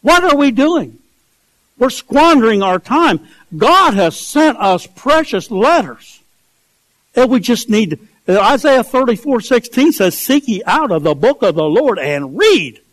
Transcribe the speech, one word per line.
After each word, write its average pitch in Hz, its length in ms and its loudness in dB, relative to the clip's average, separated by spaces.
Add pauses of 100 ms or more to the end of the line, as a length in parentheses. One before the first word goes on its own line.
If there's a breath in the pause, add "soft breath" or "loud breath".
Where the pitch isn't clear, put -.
What 349 200 2
are 311 140 2
we 285 140 2
doing? 262 480 -2 (800)
We're 247 120 0
squandering 247 720 2
our 185 160 -2
time. 269 480 -2 (300 soft breath)
God 311 380 2
has 185 260 -2
sent 302 380 0
us 185 280 -2
precious 294 640 -2
letters 220 680 -2 (960)
that 247 160 2
we 247 100 2
just 226 300 -4
need 214 200 0
to, 151 80 -8 (300 soft breath)
Isaiah 240 560 2
thirty-four 254 560 -2
sixteen 254 500 0
says, 185 260 -2
"Seek 277 300 -2
ye 208 200 -4
out 254 260 -2
of 156 100 -2
the 151 120 0
book 240 280 0
of 175 120 0
the 156 100 -2
Lord 214 340 0
and 143 400 -6
read." 285 400 0 (140)